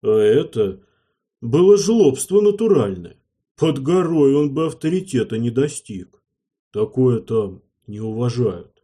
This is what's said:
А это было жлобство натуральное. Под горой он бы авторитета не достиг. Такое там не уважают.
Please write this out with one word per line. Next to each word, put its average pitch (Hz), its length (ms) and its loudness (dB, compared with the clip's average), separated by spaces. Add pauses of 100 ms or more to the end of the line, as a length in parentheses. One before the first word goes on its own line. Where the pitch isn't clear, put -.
А 110 80 -2
это 107 720 0 (560)
было 175 380 4
жлобство 185 600 2
натуральное. 185 760 0 (400)
Под 147 240 -2
горой 160 540 2
он 147 180 0
бы 160 140 -4
авторитета 156 720 -4
не 117 120 -4
достиг. 113 720 -6 (500)
Такое 117 480 0
там 101 420 -6 (240)
не 104 140 -14
уважают. 110 720 -4 (120)